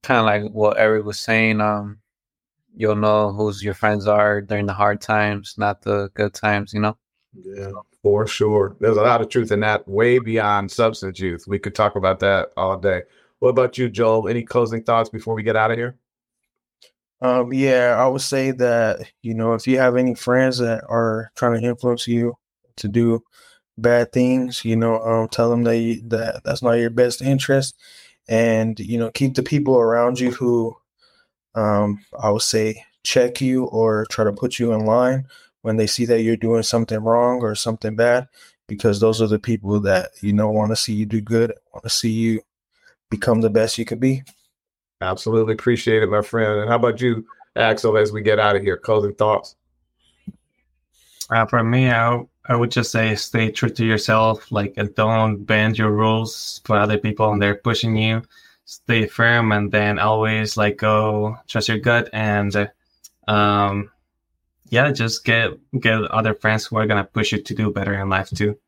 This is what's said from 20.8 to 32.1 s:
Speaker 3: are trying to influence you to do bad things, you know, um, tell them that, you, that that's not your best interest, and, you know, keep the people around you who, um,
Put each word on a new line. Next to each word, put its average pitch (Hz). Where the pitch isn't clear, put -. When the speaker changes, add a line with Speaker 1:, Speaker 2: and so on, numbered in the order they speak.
Speaker 3:
are 113
trying 117
to 120
influence 120
you 120
to 104
do 117
bad 120
things, 127
you 113
know, 113
um, 113
tell 117
them 120
that, 117
you, 113
that 113
that's -
not 120
your 117
best 120
interest, 135
and, 113
you 110
know, 113
keep 131
the 131
people 131
around 120
you 123
who, 120
um, 104